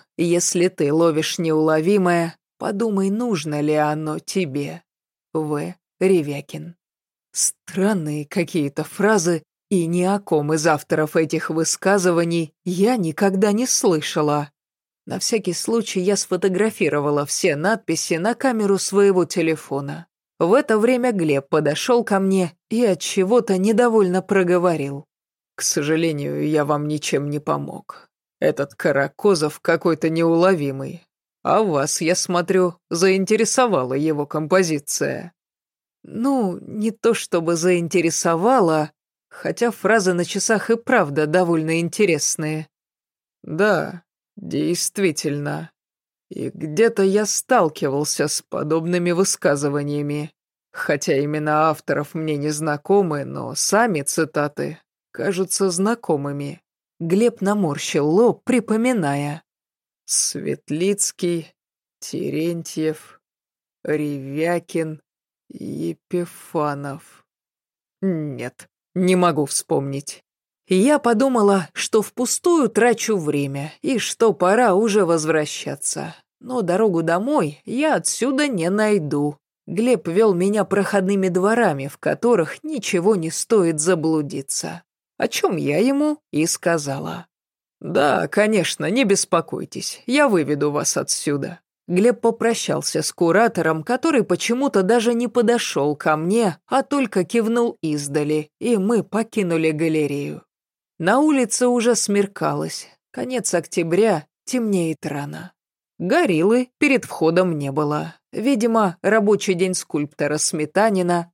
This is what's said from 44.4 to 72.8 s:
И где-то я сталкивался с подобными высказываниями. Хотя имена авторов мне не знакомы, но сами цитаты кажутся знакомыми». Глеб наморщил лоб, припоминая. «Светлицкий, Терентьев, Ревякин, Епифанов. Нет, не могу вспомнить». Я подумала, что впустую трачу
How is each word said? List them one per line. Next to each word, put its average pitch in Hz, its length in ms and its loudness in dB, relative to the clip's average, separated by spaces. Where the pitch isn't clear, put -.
И - 200 -8
где-то 196 540 0
я 196 220 2
сталкивался 151 1000 0
с - 140 -6
подобными 170 720 -2
высказываниями. 147 1200 -2
Хотя 143 500 0
имена 151 460 0
авторов 147 460 -4
мне 156 200 -4
не 143 140 -4
знакомы, 151 760 0
но 131 320 -10
сами 208 460 0
цитаты 147 760 -4
кажутся 190 580 -2
знакомыми». 160 920 -4
Глеб 208 400 2
наморщил 170 720 0
лоб, 202 340 4
припоминая. 214 1000 0
«Светлицкий, 170 1500 -4
Терентьев, 156 1200 -6
Ревякин, 151 1200 -4
Епифанов. 151 1800 -6
Нет, 151 640 -6
не 185 200 2
могу 170 300 2
вспомнить». 139 800 -6
Я 220 300 4
подумала, 226 760 2
что - 280 0
впустую 254 680 0
трачу 226 480 2